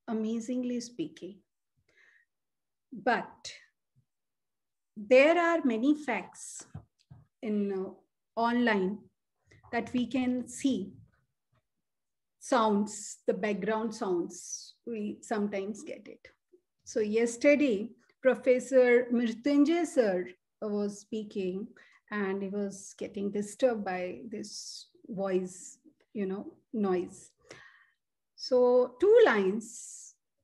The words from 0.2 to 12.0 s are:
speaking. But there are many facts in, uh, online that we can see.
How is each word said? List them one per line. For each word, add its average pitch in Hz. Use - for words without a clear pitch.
speaking. 180
But 214
there 262
are 339
many 247
facts -
in, 208
uh, 190
online 226
that 233
we 247
can 254
see. 220